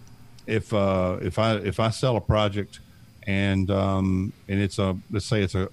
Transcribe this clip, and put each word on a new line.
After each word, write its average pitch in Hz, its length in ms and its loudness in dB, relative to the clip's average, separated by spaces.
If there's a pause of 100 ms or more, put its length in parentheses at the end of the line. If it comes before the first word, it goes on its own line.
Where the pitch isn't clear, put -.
(480)
if, 110 260 -2
uh, 95 480 2
if 98 160 -4
I, 110 200 2
if 98 240 -2
I 113 80 2
sell 123 260 0
a 104 60 0
project 104 580 0 (480)
and, 98 420 2
um, 95 640 2 (160)
and 101 140 0
it's 104 180 -2
a, 95 160 2 (160)
let's 101 140 -4
say 107 160 0
it's 95 140 -2
a, 95 180 0